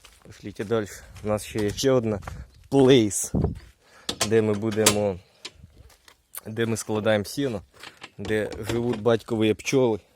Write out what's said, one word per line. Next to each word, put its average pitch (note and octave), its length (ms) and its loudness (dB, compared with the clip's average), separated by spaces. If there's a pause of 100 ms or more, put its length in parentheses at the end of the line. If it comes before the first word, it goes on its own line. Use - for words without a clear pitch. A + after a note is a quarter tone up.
(260)
Пошліть - 400 -12
далі. A2 200 0 (380)
У G#2 40 -6
нас G#2+ 160 -2
ще - 140 -8
є G#2 120 0
ще C3 200 0
одна A2+ 300 0 (520)
Place, B2+ 800 4 (760)
де A2 140 4
ми G#2+ 120 2
будемо, G#2 640 0 (1300)
де A2 200 -2
ми A2+ 100 -2
складаємо G#2+ 480 0
сіно, B2 380 -6 (560)
де G#2 320 -2 (200)
живуть A#2 320 -2
батькові A2 520 2
пчоли. A#2+ 460 0 (140)